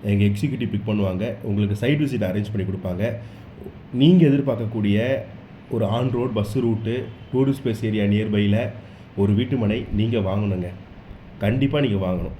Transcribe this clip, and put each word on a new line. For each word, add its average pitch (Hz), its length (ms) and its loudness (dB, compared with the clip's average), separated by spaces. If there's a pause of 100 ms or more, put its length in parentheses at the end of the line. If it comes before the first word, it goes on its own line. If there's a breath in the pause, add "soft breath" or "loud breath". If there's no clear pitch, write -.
எங்க 104 200 4
எக்ஸிக்யூட்டிவ் 113 460 0
பிக் 104 200 -4
பண்ணுவாங்க, 104 440 -2 (100)
உங்களுக்கு 104 320 0
சைட் 139 260 2
விசிட் 117 240 0
அரேஞ்ச் 101 280 -2
பண்ணி 98 100 -2
கொடுப்பாங்க. 92 520 -4 (800 loud breath)
நீங்க 160 340 8
எதிர்பார்க்கக்கூடிய 113 920 2 (520)
ஒரு 113 140 0
on 117 260 0
road 120 220 0
பஸ் 104 240 0
ரூட்டு, 117 480 0 (280)
டூரிஸ்ட் 135 320 2
பிளேஸ் 117 200 -2
ஏரியா 107 180 0
நியர்பைல 104 680 2 (480 loud breath)
ஒரு 101 160 4
வீட்டு 127 240 2
மனை 113 340 0
நீங்க 110 280 2
வாங்கணுங்க. 95 480 -2 (720)
கண்டிப்பா 135 400 2
நீங்க 101 280 0
வாங்கணும் 87 320 -4